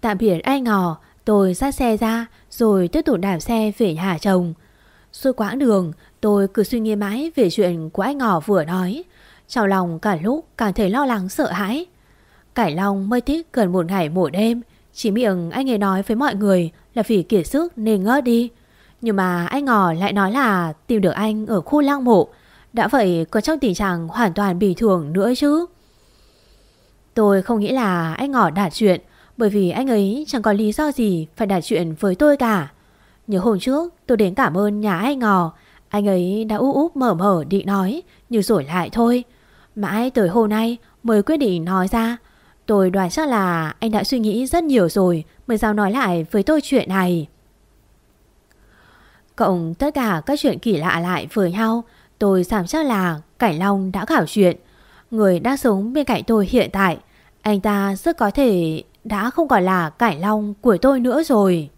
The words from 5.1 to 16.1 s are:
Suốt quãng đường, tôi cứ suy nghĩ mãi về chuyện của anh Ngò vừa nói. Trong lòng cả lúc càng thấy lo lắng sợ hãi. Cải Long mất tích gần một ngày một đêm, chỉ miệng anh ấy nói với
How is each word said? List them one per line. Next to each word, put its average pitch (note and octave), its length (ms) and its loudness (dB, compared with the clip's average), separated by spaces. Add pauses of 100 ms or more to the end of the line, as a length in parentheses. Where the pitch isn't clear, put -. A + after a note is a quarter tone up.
Suốt C4+ 240 -2
quãng G#3+ 220 -4
đường, G3 340 2 (280)
tôi G3+ 280 2
cứ G#3 160 -2
suy A#3 160 -4
nghĩ A3 160 -2
mãi A3+ 380 -6
về G#3+ 160 2
chuyện E3+ 400 -2
của - 120 -4
anh C#4 160 -4
Ngò G#3 220 0
vừa F3+ 240 0
nói. F#3 400 -4 (440)
Trong A3+ 180 -2
lòng F#3 320 0
cả F#3+ 240 -2
lúc C4 240 -4 (120)
càng G#3+ 140 -2
thấy F#3+ 180 0
lo C4+ 160 0
lắng G#3 220 -2
sợ B3+ 240 -4
hãi. G#3 340 -4 (680)
Cải F#3 200 0
Long G3 340 -2
mất A#3+ 180 -2
tích D#4+ 260 -4
gần G3 200 2
một F3 140 0
ngày F3+ 220 -2
một D#3+ 240 0
đêm, A3+ 300 0 (300)
chỉ - 180 -4
miệng F#3+ 400 0
anh C4+ 200 -4
ấy A3 80 0
nói G3 240 0
với G#3+ 140 -2